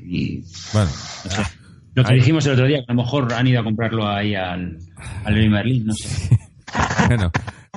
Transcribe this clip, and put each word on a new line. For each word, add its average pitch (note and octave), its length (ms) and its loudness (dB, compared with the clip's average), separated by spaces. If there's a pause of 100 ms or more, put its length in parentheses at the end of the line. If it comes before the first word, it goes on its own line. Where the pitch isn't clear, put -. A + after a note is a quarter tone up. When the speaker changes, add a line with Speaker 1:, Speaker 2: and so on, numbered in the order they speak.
Speaker 1:
y F2 380 -4 (300)
Speaker 2:
Bueno, G2 180 2 (340)
Speaker 1:
no - 60 -12
sé. - 120 -2 (520)
Lo B2 100 4
que G#2+ 100 4
Speaker 2:
ahí C3 40 6
Speaker 1:
dijimos D#3 280 4
el C#3 80 4
otro B2+ 120 4
día, C#3+ 120 2
que B2 120 -10
a A#2+ 40 2
lo A#2+ 80 2
mejor B2 300 0
han A#2+ 140 2
ido B2 140 4
a G#2 40 -4
comprarlo A2 440 -2
ahí G#2 260 0
al, F2+ 440 -4 (460)
al G#2+ 100 0
Leroy G#2+ 160 4
Merlin, A2 360 0
no A2 80 -2
sé. - 400 -6
Speaker 2:
<laughs> - 140 0 (580)
Bueno, G2 240 2 (460)